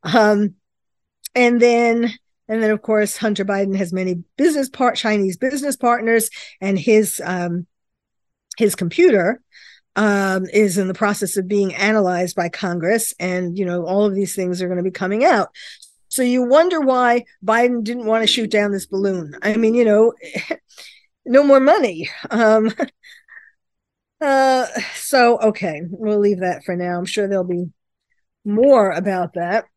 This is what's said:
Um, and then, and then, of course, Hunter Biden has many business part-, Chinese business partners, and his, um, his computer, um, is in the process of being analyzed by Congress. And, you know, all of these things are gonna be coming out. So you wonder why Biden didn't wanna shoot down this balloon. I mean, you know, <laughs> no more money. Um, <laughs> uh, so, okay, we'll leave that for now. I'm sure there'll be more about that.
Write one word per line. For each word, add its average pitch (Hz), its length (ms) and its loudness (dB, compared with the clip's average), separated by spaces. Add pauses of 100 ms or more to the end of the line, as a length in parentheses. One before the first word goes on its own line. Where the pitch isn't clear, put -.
Um, 208 500 2 (800)
and 240 260 4
then, 233 540 2 (340)
and 220 140 -2
then, 214 80 2
of 214 120 -2
course, 214 340 0
Hunter 208 280 -2
Biden 196 320 -2
has 185 160 -4
many 185 300 -4 (140)
business 285 320 -2
part-, 247 260 -2
Chinese 202 420 -2
business 269 400 -4
partners, 233 540 0 (300)
and 196 180 -2
his, 214 440 2
um, 175 440 -6 (880)
his 214 200 0
computer, 208 680 2 (560)
um, 196 540 0
is 202 260 2
in 190 80 0
the 185 80 -4
process 208 420 -2
of 185 120 -4
being 202 260 0
analyzed 185 640 0
by 170 120 -2
Congress. 180 720 -2
And, 180 400 -4
you 196 60 -2
know, 175 200 -4
all 190 200 0
of 202 100 0
these 196 180 -2
things 180 300 -4
are 180 60 -4
gonna 180 160 -2
be 185 80 -2
coming 202 320 -2
out. 254 240 2 (580)
So - 160 -4
you 247 220 0
wonder 320 360 4
why 247 440 2 (200)
Biden 233 380 2
didn't 233 240 -6
wanna 220 220 0
shoot 226 200 -2
down 208 220 0
this 196 160 -6
balloon. 190 560 -4
I 214 140 -2
mean, 226 180 2
you 240 100 4
know, 220 280 4 (540)
<laughs> - 600 -20
no 262 160 2
more 277 160 6
money. 262 500 2 (220)
Um, 220 400 2 (720)
<laughs> - 800 -20
uh, 269 460 2 (280)
so, 240 460 2
okay, 185 500 -2
we'll 208 300 -2
leave 202 200 2
that 180 220 -4
for 180 140 -6
now. 175 200 -4
I'm 175 80 -4
sure 202 220 -4
there'll 196 160 -2
be 180 280 -4 (760)
more 214 480 4
about 180 420 -4
that. 180 300 -2 (120)